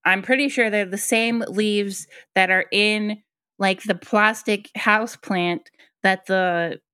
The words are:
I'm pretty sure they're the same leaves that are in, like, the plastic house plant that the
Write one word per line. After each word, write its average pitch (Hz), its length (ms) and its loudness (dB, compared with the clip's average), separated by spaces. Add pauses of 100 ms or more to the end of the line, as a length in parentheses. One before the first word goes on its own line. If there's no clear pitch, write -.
I'm 190 180 2
pretty 269 260 0
sure 233 220 0
they're 208 160 0
the 185 100 -8
same 226 520 0
leaves 202 580 -2 (280)
that 185 160 2
are 185 220 2
in, 208 460 0 (400)
like, 190 240 0
the 202 120 -2
plastic 208 840 0
house 220 400 0
plant 175 540 -4 (320)
that 190 240 0
the 175 540 0 (120)